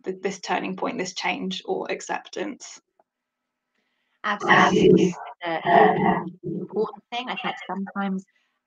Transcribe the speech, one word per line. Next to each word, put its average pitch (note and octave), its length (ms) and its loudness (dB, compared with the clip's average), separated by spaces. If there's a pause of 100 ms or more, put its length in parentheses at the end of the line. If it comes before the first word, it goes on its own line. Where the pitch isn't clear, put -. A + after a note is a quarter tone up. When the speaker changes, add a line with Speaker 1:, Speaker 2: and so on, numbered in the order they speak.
Speaker 1:
th-, F#3 160 -8
this F#3+ 200 -6
turning - 360 -4
point, - 220 -6
this - 160 -6
change F#3 500 -6
or F#3+ 260 -6
acceptance. - 880 -10 (1400)
Speaker 2:
Absolutely. - 800 6
It's F3+ 140 0 (260)
a, E3 240 -2
an E3+ 760 4
important - 680 -6
thing. A#3+ 160 -6
I F#3 80 -4
think - 200 -6 (100)
sometimes, F#3+ 580 -4 (420)